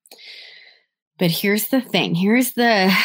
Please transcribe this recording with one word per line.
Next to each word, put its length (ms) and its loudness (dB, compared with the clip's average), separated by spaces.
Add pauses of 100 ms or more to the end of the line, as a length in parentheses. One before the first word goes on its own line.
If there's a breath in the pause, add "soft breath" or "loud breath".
(1200 loud breath)
But 120 0
here's 380 -2
the 120 0
thing. 340 -2
Here's 380 0
the, 420 2 (100)